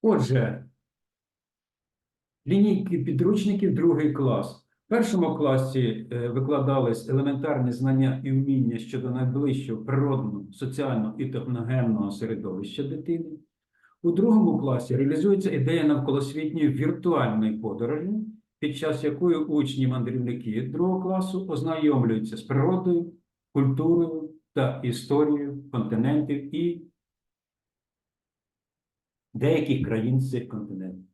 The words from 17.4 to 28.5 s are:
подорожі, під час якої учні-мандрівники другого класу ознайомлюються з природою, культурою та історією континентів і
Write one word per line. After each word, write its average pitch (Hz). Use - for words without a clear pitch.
подорожі, 135
під 143
час 151
якої 160
учні-мандрівники 123
другого 185
класу 185
ознайомлюються 135
з -
природою, 170
культурою 160
та 131
історією 143
континентів 135
і 170